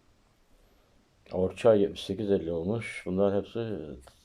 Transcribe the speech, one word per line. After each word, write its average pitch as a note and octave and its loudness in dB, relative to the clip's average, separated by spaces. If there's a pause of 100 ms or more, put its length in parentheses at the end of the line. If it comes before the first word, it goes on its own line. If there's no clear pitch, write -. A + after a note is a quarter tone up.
(1300)
Orça F#2 4
yetmiş G2 2
sekiz G2 -2
elli E2+ 2
olmuş. F#2+ -4
Bunlar G2 2
hepsi A2 -6 (460)